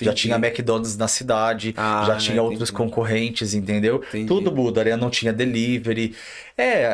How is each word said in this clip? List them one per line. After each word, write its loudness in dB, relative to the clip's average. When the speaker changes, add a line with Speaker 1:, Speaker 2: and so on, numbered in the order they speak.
Speaker 1:
Já 2
Speaker 2:
Entendi. -2
Speaker 1:
tinha 2
McDonald's 0
na -2
cidade, 0
Speaker 2:
Ah, 0
Speaker 1:
já 2
tinha 0
outros -2
Speaker 2:
entendi. -6
Speaker 1:
concorrentes, -2
entendeu? 0
Speaker 2:
Entendi. -4
Speaker 1:
Tudo 2
muda, 2
né? 2
Não 0
tinha 0
delivery. 0
É, 2